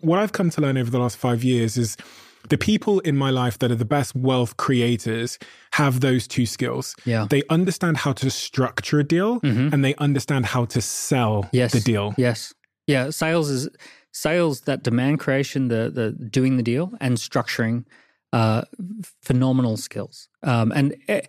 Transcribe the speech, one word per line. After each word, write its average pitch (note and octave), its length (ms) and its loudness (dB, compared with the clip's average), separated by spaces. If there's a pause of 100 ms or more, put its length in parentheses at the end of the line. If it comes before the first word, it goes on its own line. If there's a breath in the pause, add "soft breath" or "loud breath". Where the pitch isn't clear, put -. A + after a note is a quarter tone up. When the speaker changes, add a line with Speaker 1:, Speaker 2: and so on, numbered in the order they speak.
Speaker 1:
What E3 160 2
I've G#3 120 0
come F3+ 200 0
to D#3 100 -2
learn C3+ 160 0
over A#2+ 120 -2
the B2+ 100 0
last B2 180 -2
five A#2+ 260 0
years A#2 340 0
is A#2 180 -2 (540 loud breath)
the D3+ 80 2
people G#3 420 2
in D3+ 160 -2
my C3+ 140 2
life B2 300 0
that A#2+ 120 2
are A#2+ 40 0
the A2+ 100 -2
best C#3+ 280 -2
wealth B2+ 440 0
creators A#2+ 840 0 (320 loud breath)
have C3+ 300 2
those B2+ 260 2
two B2 180 0
skills. B2 480 -4 (120)
Speaker 2:
Yeah. A2+ 240 0
Speaker 1:
They C#3 200 4
understand E3+ 480 2
how C#3 160 -2
to C3 160 -2
structure - 680 -2
a D3 40 2
deal G3 360 0
Speaker 2:
Mm-hmm. C3+ 340 0
Speaker 1:
and C#3 120 4
they C#3 100 2
understand C#3 520 0
how A#2+ 180 0
to A2+ 160 -2
sell A2 720 0
Speaker 2:
Yes. B2 180 2
Speaker 1:
the B2 80 2
deal. G#2 380 0
Speaker 2:
Yes. B2 360 -2 (320)
Yeah. C#3 260 0
Sales D#3+ 380 0
is, B2+ 200 -2 (420 loud breath)
sales D#3+ 500 0
that C3+ 220 -2
demand B2+ 380 2
creation, C3+ 480 0
the, A2+ 200 0
the A2+ 220 -2
doing C3 460 0
the A#2+ 60 0
deal C#3 360 -2
and B2 180 0
structuring, A#2+ 680 -2 (480 soft breath)
uh, A2+ 300 2 (580)
phenomenal B2+ 560 2
skills. - 500 -12 (160)
Um, A#2 320 2
and C#3+ 200 2 (120)
e-, G#3 220 0